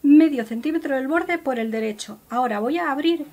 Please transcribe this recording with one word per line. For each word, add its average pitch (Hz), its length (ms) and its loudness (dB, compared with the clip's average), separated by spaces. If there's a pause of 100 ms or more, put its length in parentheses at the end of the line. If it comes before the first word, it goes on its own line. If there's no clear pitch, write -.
Medio 294 440 6
centímetro 285 500 -4
del 262 120 -4
borde 349 300 -2
por 269 220 -4
el 226 100 -4
derecho. 214 500 -8 (100)
Ahora 233 300 -2
voy 254 180 -2
a 339 120 -4
abrir 302 420 -2